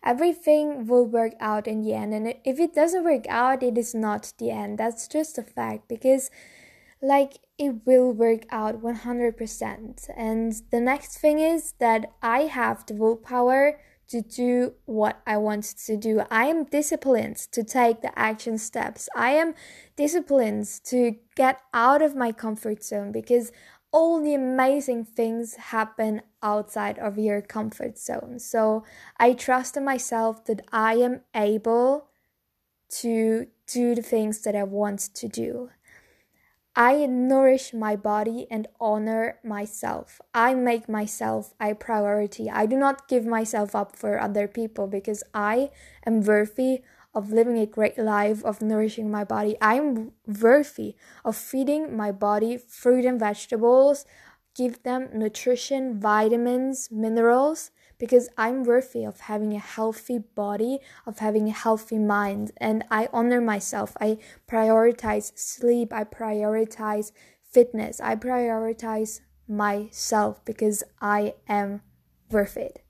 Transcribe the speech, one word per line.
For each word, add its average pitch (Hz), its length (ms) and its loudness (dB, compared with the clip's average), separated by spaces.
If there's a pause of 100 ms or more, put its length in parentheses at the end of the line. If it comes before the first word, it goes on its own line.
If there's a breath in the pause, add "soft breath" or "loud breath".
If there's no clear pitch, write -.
everything 302 840 2
will 247 180 6
work 226 340 0
out 214 280 -2
in 214 140 -4
the 214 120 -2
end. 214 200 -4
And 220 200 -4 (100)
if 262 160 -2
it 330 140 0
doesn't 339 300 2
work 285 240 2
out, 254 340 2
it 240 160 0
is 226 160 -4
not 214 460 -4
the 233 100 -4
end. 214 300 -8
That's 233 280 -4
just 302 300 -4
a 226 60 -8
fact 220 440 -8
because, 254 440 2 (720 loud breath)
like, 277 320 2 (240)
it 262 280 -4
will 254 280 6
work 226 360 2
out 220 320 -6
one 233 260 -6
hundred 240 300 -2
percent." 220 800 -10
And 226 380 -2 (180)
the 233 80 2
next 262 380 -2
thing 302 220 4
is 320 340 0
that 226 480 0
I 240 220 2
have 233 420 -4
the 214 100 -10
willpower 247 840 2 (280 loud breath)
to 233 140 -6
do 247 520 0 (120)
what 214 420 -2
I 214 100 0
want 214 260 -2 (240)
to 220 100 -2
do. 220 240 0 (100)
I 220 140 2
am 320 180 0
disciplined 277 760 0 (140)
to 233 120 -4
take 233 380 2
the - 160 -8
action 220 400 -2
steps. 226 580 -8
I 240 160 2
am 311 240 2 (400 loud breath)
disciplined 277 720 0 (180)
to 240 300 2 (200)
get 262 240 2 (140)
out 254 280 6
of 294 140 2
my 240 160 -2
comfort 220 520 -8
zone 202 280 -8
because 226 400 0 (400 soft breath)
all 330 280 4
the 294 140 0
amazing 262 720 0
things 226 500 -4
happen 220 680 -4 (200)
outside 208 560 -4
of 208 220 -6
your 208 220 0
comfort 220 580 -8
zone. - 400 -10
So 220 440 0 (340 loud breath)
I 247 160 6
trust 254 440 -2
in 277 80 -4
myself 226 600 -4
that 220 160 -4 (100)
I 220 240 2
am 247 260 0 (140)
able 226 720 0 (920)
to 226 460 0 (200)
do 240 260 0
the 233 80 -2
things 214 400 -2
that 208 140 -4
I 202 80 -2
want 202 360 -4 (140)
to - 140 -10
do. 233 420 -8 (1080 soft breath)
I 262 300 6
nourish 262 680 4
my 214 240 -2
body 214 540 -2
and 220 180 -4 (120)
honor 220 640 -2
myself. - 760 -8 (140)
I 247 220 4
make 233 340 0
myself 214 720 -4
a 214 140 -2
priority. 208 760 -2
I 214 160 0
do 226 100 2
not 269 320 0
give 240 200 2
myself 220 480 -2
up 202 200 -4
for 208 240 -2
other 202 280 -2
people 220 400 -6
because 202 360 -6 (120)
I 220 340 0 (340 loud breath)
am 220 180 2
worthy 214 600 2 (320 soft breath)
of 208 180 -6
living 233 280 2
a 214 80 0
great 214 320 -2
life, 214 440 0
of 208 160 -4
nourishing 220 520 -2
my 208 120 -4
body. 214 380 -2
I'm 233 520 0 (120)
worthy 226 720 2 (280 loud breath)
of 220 120 -2
feeding 285 600 -2
my 208 160 -2
body 208 460 0
fruit 247 480 2
and 254 140 2
vegetables, 240 840 4 (520 soft breath)
give 247 260 -4
them 254 320 -6
nutrition, 240 840 -2
vitamins, 240 920 2
minerals, 233 800 2 (300 soft breath)
because 240 360 6
I'm 247 280 -2
worthy 240 420 0
of 208 160 -10 (100)
having 214 220 -2
a 208 60 -6
healthy 220 580 -6
body, 214 600 -4 (260 loud breath)
of 220 140 -12
having 214 280 0
a 214 60 -4
healthy 220 460 -2
mind. 208 580 0
And 220 320 -2
I 220 240 0
honor 240 260 2
myself. 214 640 -4
I 214 160 0 (300 loud breath)
prioritize 220 920 2
sleep. 240 560 0
I 214 100 -4
prioritize 214 1080 -4 (320 soft breath)
fitness. 240 580 4
I 226 140 -2
prioritize 226 1040 -4 (260)
myself 208 960 -2
because 214 400 -2 (160)
I 208 360 -2 (120)
am 202 340 -4 (500)
worth 202 260 0
it. - 320 -10